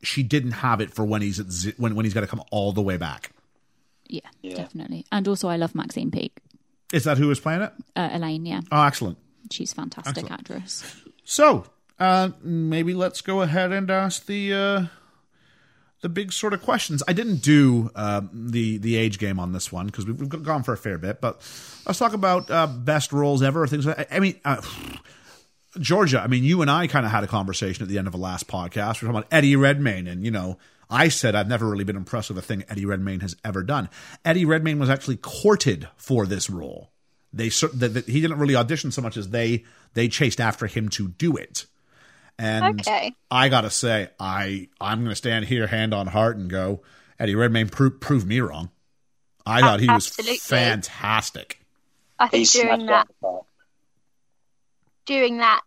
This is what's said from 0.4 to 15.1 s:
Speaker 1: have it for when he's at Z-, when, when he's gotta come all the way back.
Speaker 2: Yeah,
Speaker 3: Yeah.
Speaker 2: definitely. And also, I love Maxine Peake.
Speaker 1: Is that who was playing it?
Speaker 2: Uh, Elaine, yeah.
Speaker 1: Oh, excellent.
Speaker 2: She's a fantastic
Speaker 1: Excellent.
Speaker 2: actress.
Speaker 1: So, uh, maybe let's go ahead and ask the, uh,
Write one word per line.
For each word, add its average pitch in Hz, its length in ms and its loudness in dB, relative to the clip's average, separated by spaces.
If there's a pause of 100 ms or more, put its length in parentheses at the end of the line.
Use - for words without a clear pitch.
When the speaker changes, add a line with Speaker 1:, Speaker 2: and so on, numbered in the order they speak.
Speaker 1:
have 113 280 0
it 101 100 -4
for 110 140 -2
when 104 160 0
he's 101 180 -4
at 92 120 -8
Z-, 90 260 -4
when, 120 160 0
when 110 120 0
he's 104 100 0
gotta 104 120 0
come - 220 -8
all 101 220 0
the 101 100 0
way 95 160 0
back. 78 340 -8 (760)
Speaker 2:
Yeah, - 140 -10 (200)
Speaker 3:
Yeah. 185 140 -14
Speaker 2:
definitely. 170 560 -12
And 202 160 0
also, 196 200 -2
I 170 100 -2
love 165 180 -2
Maxine - 340 -4
Peake. - 300 -6 (520)
Speaker 1:
Is 147 120 2
that 143 160 2
who 147 80 4
was 143 120 2
playing 165 220 -2
it? 214 100 -6 (240)
Speaker 2:
Uh, 180 180 -2
Elaine, 165 340 -6
yeah. 180 140 -6 (100)
Speaker 1:
Oh, 151 100 4
excellent. 123 380 2 (320)
Speaker 2:
She's - 200 -8
a - 40 -10
fantastic - 480 -10
Speaker 1:
Excellent. - 160 -10
Speaker 2:
actress. - 440 -12 (400)
Speaker 1:
So, 269 420 4 (340)
uh, 185 300 4 (120)
maybe 165 540 0
let's 180 260 -2
go 190 220 0
ahead 180 280 2
and 190 200 -2
ask 190 340 0
the, 202 280 -2
uh, 196 300 0 (1160)